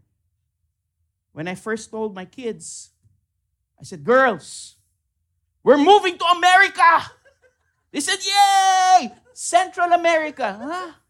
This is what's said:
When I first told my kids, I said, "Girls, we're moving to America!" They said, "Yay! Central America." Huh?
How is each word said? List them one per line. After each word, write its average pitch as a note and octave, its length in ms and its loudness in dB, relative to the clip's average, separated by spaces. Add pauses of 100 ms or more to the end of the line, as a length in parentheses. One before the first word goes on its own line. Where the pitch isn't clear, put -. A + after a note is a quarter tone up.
(1300)
When D#3 160 -12
I F3+ 60 -10
first A3 360 -10
told A3 240 -10
my F#3 120 -16
kids, G#3 640 -16 (880)
I - 40 -20
said, D3+ 200 -18
"Girls, A#3+ 720 -2 (880)
we're C#4 160 4
moving F#4 380 4
to F4 80 -6 (100)
America!" F4+ 720 2 (840)
They D4 80 -8
said, F#4+ 200 -4
"Yay! F#4+ 920 2 (200)
Central F4 640 -2
America." D#4+ 480 -2
Huh? C#4+ 480 -10 (180)